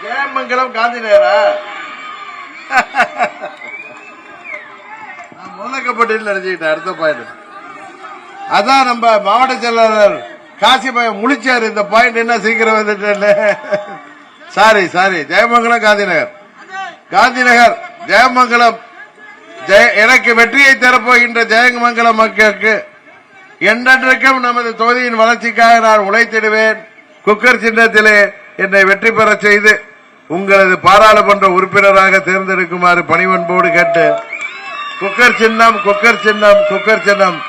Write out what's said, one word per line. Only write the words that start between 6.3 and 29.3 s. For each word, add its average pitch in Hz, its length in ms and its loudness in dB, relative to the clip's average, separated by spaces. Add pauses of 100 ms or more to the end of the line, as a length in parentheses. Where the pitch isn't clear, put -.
அடுத்த 170 280 -8
பாயிண்ட் 143 380 -6 (1200)
அதான், 254 320 2
நம்ம 233 160 -2 (200)
மாவட்ட 247 280 0 (100)
செயலாளர் 220 520 2 (460)
காசிபாய் 240 480 0 (120)
முழிச்சாரு, 247 500 -2
இந்த 208 200 -4
பாயிண்ட் 233 320 2
என்ன 233 100 -2 (120)
சீக்கிரம் 220 340 0
வந்துட்டேன்னு. 208 540 -2 (1200)
சாரி, 208 280 4 (120)
சாரி, 180 240 0 (120)
ஜெயமங்கலம் 233 540 0
காந்தி 208 240 2
நகர், 151 220 -2 (840)
காந்தி 240 360 2
நகர், 233 260 4 (340)
ஜெயமங்கலம், 240 680 2 (920)
ஜெய-, 214 240 4 (100)
எனக்கு 233 360 0
வெற்றியை 269 340 2
தரப்போகின்ற 240 680 0 (140)
ஜெயமங்கலம் 233 680 0
மக்களுக்கு 208 520 0 (1000)
என்றென்றைக்கும் 254 760 2
நமது 240 220 -2 (120)
தொகுதியின் 240 400 -2
வளர்ச்சிக்காக 233 520 2 (140)
நான் 214 220 2
உழைத்திடுவேன். 214 680 0 (460)
குக்கர் 214 400 2
சின்னத்திலே 214 520 4 (460)
என்னை 196 280 2
வெற்றி 208 280 0
பெற 214 100 4 (160)